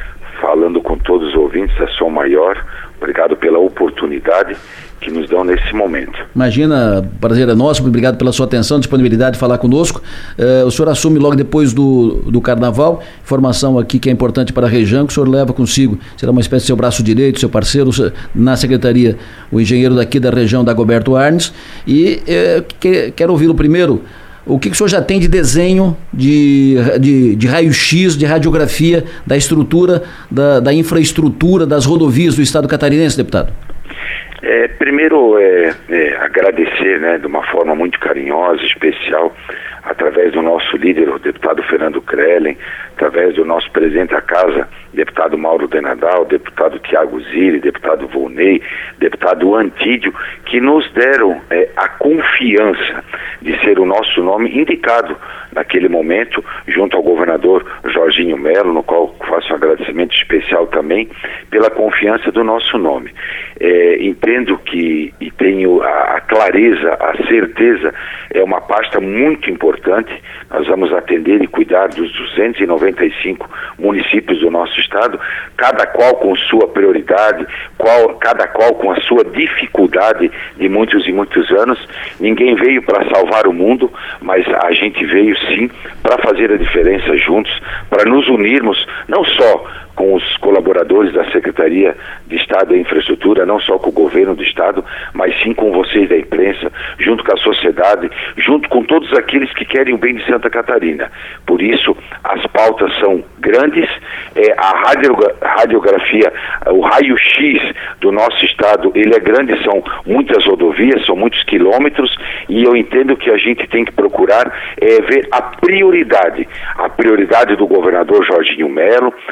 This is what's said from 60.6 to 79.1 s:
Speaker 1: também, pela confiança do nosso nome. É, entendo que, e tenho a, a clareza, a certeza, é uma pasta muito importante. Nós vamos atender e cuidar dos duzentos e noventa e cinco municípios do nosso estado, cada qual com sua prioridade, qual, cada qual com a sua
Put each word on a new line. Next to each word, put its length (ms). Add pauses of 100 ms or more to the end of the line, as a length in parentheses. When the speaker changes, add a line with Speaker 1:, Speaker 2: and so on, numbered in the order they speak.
Speaker 1:
também, 420 (420)
pela 200
confiança 600
do 140
nosso 340
nome. 340 (460)
É, 440
entendo 560
que, 600
e 100
tenho 520
a, 340
a 40
clareza, 800
a 160 (100)
certeza, 680 (400)
é 120
uma 160
pasta 400
muito 500
importante. 600 (380)
Nós 160
vamos 260
atender 500
e 40
cuidar 420
dos 240
duzentos 480
e 60
noventa 380
e 80 (100)
cinco 260 (300)
municípios 600
do 100
nosso 300
estado, 380 (380)
cada 300
qual 300
com 200
sua 320
prioridade, 800 (300)
qual, 380
cada 320
qual 280
com 180
a 100
sua 220